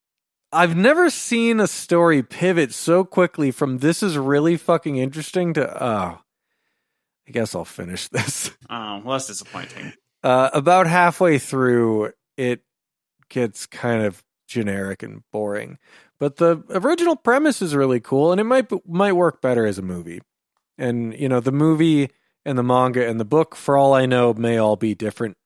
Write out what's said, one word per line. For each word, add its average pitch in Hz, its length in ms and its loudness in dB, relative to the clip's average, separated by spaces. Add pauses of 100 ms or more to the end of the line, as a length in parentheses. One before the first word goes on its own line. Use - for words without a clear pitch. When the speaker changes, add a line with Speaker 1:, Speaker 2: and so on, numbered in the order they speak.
(520)
Speaker 1:
I've 165 240 2
never 294 360 4
seen 233 480 0
a 196 80 2
story 170 560 2
pivot 170 500 -2
so 175 300 0
quickly 170 480 0
from 131 260 -4
"this 147 240 0
is 175 160 -2
really 143 400 2
fucking 156 400 -2
interesting" 156 560 -4
to, 135 300 -4
"Oh, 95 380 -4 (1080)
I - 40 -20
guess 113 220 -4
I'll 85 120 -8
finish 90 420 -12
<laughs> - 20 -20
this." - 400 -6 (180)
Speaker 2:
Oh, 107 380 -10
well, 127 80 -8
that's 131 140 -6
disappointing. 95 680 -14 (300)
Speaker 1:
Uh, 131 300 4
about 170 340 4
halfway 175 500 4
through, 120 760 0 (220)
it 123 260 -4 (680)
gets 117 380 -6
kind 117 360 -2
of 98 200 -4 (240)
generic 98 560 -6
and 107 180 -16 (100)
boring. 107 460 -8 (400)
But 143 200 -4
the 170 320 2
original 320 480 0
premise 269 440 2
is 160 140 -2
really 131 240 2
cool, 143 320 2
and 185 80 2
it 220 60 0
might 254 240 2
b-, 196 180 -4
might 190 260 0
work 175 280 2
better 120 240 2
as 101 120 -2
a 95 40 -8
movie. 87 400 -10 (560)
And, 120 360 -4
you 139 140 -6
know, 127 140 0
the 131 100 -2
movie 151 580 2 (360)
and 139 120 -4
the 123 60 0
manga 127 420 2
and 113 140 -4
the 113 60 -4
book, 156 280 0
for - 220 -2
all 139 180 6
I 131 120 4
know, 123 280 4
may 117 240 0
all 107 200 2
be 107 180 -2
different 107 400 -6 (100)